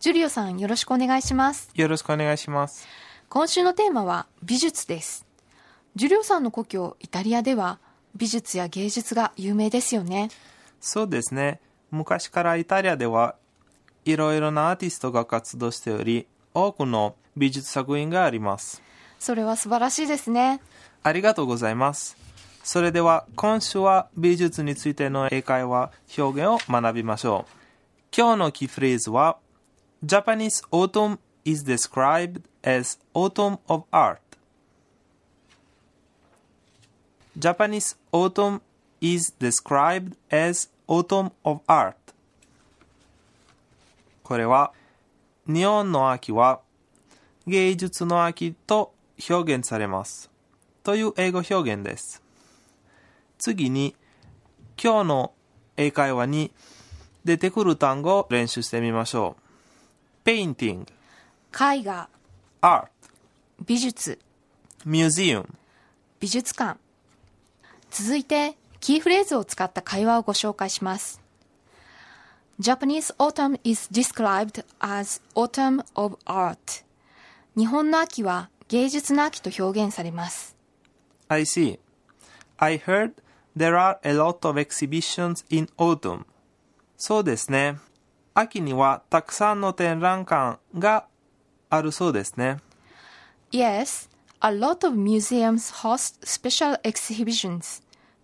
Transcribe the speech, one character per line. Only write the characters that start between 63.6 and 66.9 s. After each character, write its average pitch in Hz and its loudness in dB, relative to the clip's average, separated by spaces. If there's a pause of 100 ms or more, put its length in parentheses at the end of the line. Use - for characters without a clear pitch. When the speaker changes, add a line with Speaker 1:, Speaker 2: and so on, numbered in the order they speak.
Speaker 1:
美 240 0
術。 240 -6 (640)
Speaker 2:
ミ 160 2
ュ - 4
ー 156 4
ジ 170 2
ア 104 0
ム。 - -14 (720)
Speaker 1:
美 208 -8
術 240 -4
館。 - -6 (1120)